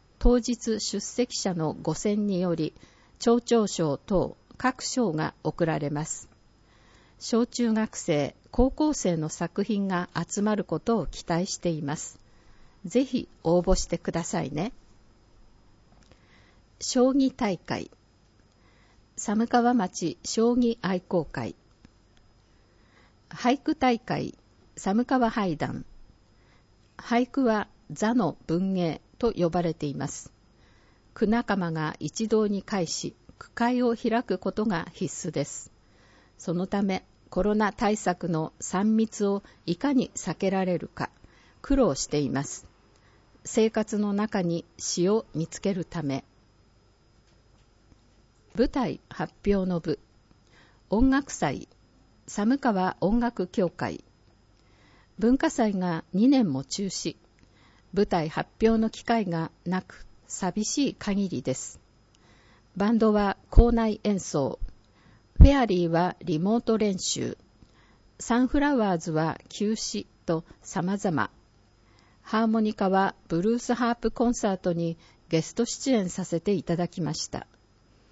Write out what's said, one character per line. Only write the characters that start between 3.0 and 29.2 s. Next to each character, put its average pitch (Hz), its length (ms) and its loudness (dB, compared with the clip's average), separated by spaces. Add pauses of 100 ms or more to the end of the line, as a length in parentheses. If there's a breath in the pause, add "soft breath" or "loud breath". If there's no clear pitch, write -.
町 240 240 4
長 226 240 2
賞 156 320 -2
等 - 400 0 (180)
各 - 260 -2
賞 226 300 -2
が 156 300 -4
贈 160 240 0
ら 156 120 0
れ 147 120 -4
ま 156 160 -4
す。 - 240 -12 (880 soft breath)
小 233 260 0
中 233 300 0
学 220 220 -2
生、 147 380 -2 (160)
高 262 200 4
校 302 240 0
生 175 240 -2
の 156 100 -4
作 175 360 -4
品 202 220 -2
が 175 300 -2
集 170 240 -4
ま 214 160 2
る 196 80 -4
こ 160 160 -4
と 233 160 0
を 175 80 -2
期 - 220 -10
待 - 180 0
し - 140 -6
て - 100 -4
い 160 140 -2
ま 143 140 -4
す。 - 220 -14 (680 soft breath)
ぜ 247 180 2
ひ 247 240 -4 (140)
応 175 180 4
募 185 140 2
し - 100 0
て - 140 -4
く - 140 -6
だ 170 120 -4
さ 175 180 -4
い 139 80 -6
ね。 156 220 -4 (2000 soft breath)
将 254 300 2
棋 269 200 2
大 208 280 -2
会、 - 320 -8 (1300 soft breath)
寒 220 300 -2
川 240 280 4
町 185 500 -2
将 233 300 2
棋 233 260 0
愛 185 220 -2
好 165 240 -2
会。 113 280 -8 (1700 soft breath)
俳 262 300 0
句 311 160 -2
大 247 260 2
会、 147 380 -6 (380)
寒 208 280 0
川 247 260 2
俳 175 280 -2
談。 - 260 -6 (1120 soft breath)
俳 240 320 0
句 269 160 0
は 220 240 2 (220)
座 214 240 0
の 208 320 2
文 185 260 0
芸 175 300 -2 (160)
と 233 140 0